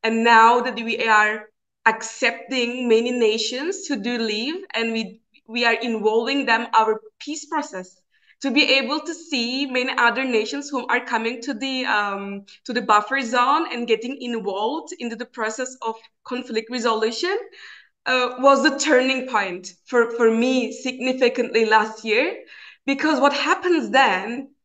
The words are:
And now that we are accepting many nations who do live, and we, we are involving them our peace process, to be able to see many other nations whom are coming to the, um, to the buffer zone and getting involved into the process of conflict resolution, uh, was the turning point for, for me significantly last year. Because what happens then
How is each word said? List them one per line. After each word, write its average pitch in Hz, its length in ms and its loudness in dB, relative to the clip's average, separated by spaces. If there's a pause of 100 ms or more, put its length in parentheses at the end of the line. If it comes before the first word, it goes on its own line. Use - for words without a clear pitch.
And 226 220 0
now 233 380 8
that 247 140 -4
we 226 320 -4
are 214 380 2 (400)
accepting 240 1040 -2
many 233 220 4
nations 247 760 -2
who 247 140 -4
do 240 160 -4
live, 226 380 -4 (180)
and 226 200 -2
we, 214 280 -6 (260)
we 240 160 -4
are 233 120 4
involving 233 720 0
them 233 260 0
our 220 260 2 (200)
peace 302 260 -10
process, 202 560 -8 (400)
to 269 100 -2
be 277 220 4
able 269 260 0
to 311 140 -8
see 262 540 -4
many 254 300 -2
other 240 280 2
nations 254 440 -2
whom 262 200 -4
are 247 160 0
coming 233 360 -4
to 277 120 -6
the, 262 320 -4
um, 196 600 -4 (200)
to 247 80 -8
the 233 80 0
buffer 208 400 2
zone 254 500 2
and 240 160 -6
getting 233 320 0
involved 233 800 -6
into 233 160 -8
the 233 100 -10
process 247 560 -8
of 226 140 -6 (280)
conflict 226 460 -6
resolution, 233 680 -2 (680)
uh, 247 340 0
was 262 240 6
the 294 140 4
turning 262 500 2
point 190 460 -4 (120)
for, 233 260 2
for 233 180 4
me 240 440 2
significantly 254 920 0
last 214 380 2
year. 247 340 0 (480)
Because 277 340 0
what 277 140 4
happens 302 580 0
then 233 580 2 (160)